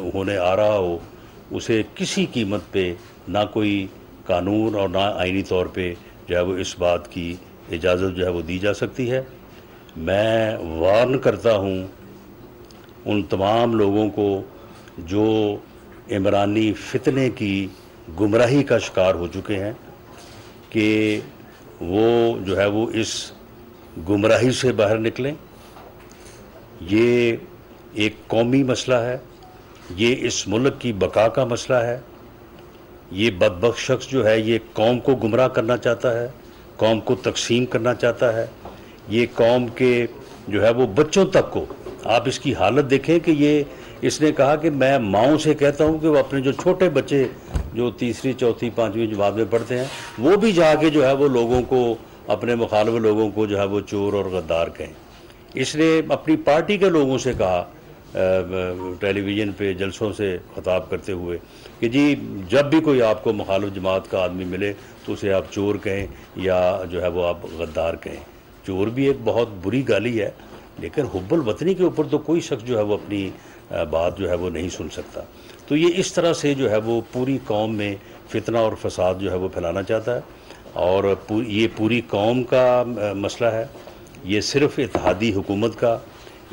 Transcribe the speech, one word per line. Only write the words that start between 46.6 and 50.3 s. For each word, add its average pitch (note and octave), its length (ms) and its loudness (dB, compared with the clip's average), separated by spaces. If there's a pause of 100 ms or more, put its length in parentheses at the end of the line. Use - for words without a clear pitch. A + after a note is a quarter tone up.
बच्चे C3+ 400 2 (460)
जो A#2+ 160 0
तीसरी, B2+ 420 -2
चौथी, A#2 360 0
पाँचवीं A2 440 -2
जमात G2+ 200 2
में G#2+ 160 -2
पढ़ते A#2 260 0
हैं, C3 140 -4 (300)
वो E3 180 4